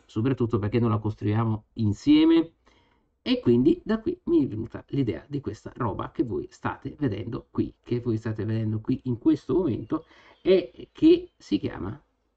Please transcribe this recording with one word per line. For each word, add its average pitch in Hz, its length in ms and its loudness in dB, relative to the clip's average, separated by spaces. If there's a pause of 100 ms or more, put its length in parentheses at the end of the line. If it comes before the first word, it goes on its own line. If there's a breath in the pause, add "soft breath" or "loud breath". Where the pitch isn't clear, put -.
soprattutto 113 540 0
perché 107 200 0
non 117 120 2
la 110 80 0
costruiamo 110 640 -2 (100)
insieme?" 165 800 4 (720)
E 247 160 0
quindi - 440 4
da 220 160 -2
qui - 260 -6
mi 165 180 2
è 123 40 -2
venuta - 420 -10
l'idea 131 380 -4
di 143 140 -8
questa - 340 -12
roba 113 360 -6
che - 120 -4
voi 98 280 -4
state - 480 -10
vedendo 110 500 -6
qui, - 320 -4
che 120 200 -6
voi 117 160 -2
state 107 280 -6
vedendo 110 340 -4
qui 127 260 -4
in 123 120 -2
questo - 380 0
momento, 156 500 -2 (380 soft breath)
e - 480 0
che 359 460 4
si - 200 -4
chiama - 420 -8 (380)